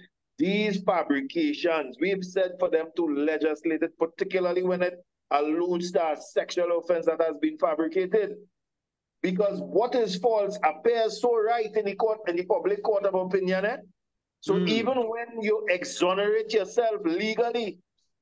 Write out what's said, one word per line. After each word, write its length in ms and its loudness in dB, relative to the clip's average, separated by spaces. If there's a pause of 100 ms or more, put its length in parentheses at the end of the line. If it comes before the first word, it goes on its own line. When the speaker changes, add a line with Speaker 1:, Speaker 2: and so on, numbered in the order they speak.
(400)
Speaker 1:
these 420 0
fabrications, 1200 0
we've 220 0
said 360 -2
for 100 2
them 260 0
to 100 0
legislate 800 0
it, 160 -4
particularly 640 -2
when 180 0
it 140 -2 (360)
alludes 600 0
to 120 2
a 140 0
sexual 600 -2
offense 260 0
that 160 2
has 180 0
been 200 0
fabricated. 720 2 (880)
Because 400 0
what 320 0
is 220 2
false 480 0
appears 580 0
so 180 2
right 360 0
in 100 0
the 100 -4
court, 320 0
in 80 -2
the 100 -2
public 360 0
court 240 0
of 80 0
opinion, 520 0
eh? 120 -2 (640)
So 140 0
Speaker 2:
Mm. 120 2
Speaker 1:
even 300 0 (100)
when 340 -8
you 280 0
exonerate 840 0
yourself 540 2
legally, 720 0 (440)